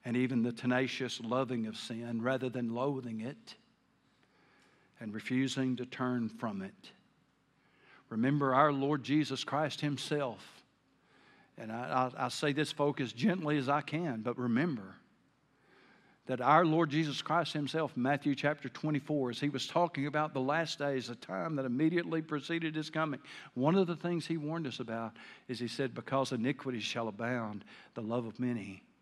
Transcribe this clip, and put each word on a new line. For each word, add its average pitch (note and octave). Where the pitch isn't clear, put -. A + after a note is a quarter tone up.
and A#2+
even B2
the A#2+
tenacious B2
loving A#2
of G#2+
sin A#2
rather B2+
than A#2
loathing B2
it -
and G#2+
refusing B2+
to B2
turn B2
from G#2+
it. -
Remember C3+
our C#3+
Lord C#3
Jesus C3+
Christ C#3+
himself, C#3+
and A2
I, B2+
I, C3+
I B2
say D3
this, C#3
folk, C#3+
as A#2
gently D3+
as B2+
I C#3+
can, D3
but A#2+
remember A#2+
that B2
our D3+
Lord D#3+
Jesus D3
Christ D#3
himself, D3+
Matthew C#3
chapter D3
twenty-four, D3
as A2+
he C#3+
was C#3
talking D#3
about D3+
the C3+
last D3
days, C#3
the A#2+
time E3+
that C3+
immediately D#3+
preceded D#3
his D#3
coming, D#3
one D3
of F#3+
the E3+
things E3+
he E3
warned D#3
us A#2
about A2+
is A#2
he A#2+
said, A#2+
"Because C3+
iniquity B2+
shall A#2
abound, A2
the A#2+
love A#2
of A2
many G#2